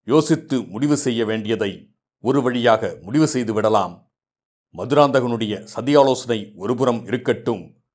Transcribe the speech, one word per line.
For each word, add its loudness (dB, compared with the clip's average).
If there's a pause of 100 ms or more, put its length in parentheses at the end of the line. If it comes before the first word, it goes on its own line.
யோசித்து 0
முடிவு -2
செய்ய -2
வேண்டியதை -4 (260)
ஒரு 0
வழியாக 2
முடிவு 0
செய்து -4
விடலாம். 0 (680)
மதுராந்தகனுடைய 0
சதியாலோசனை 2
ஒருபுறம் -2
இருக்கட்டும் -4 (120)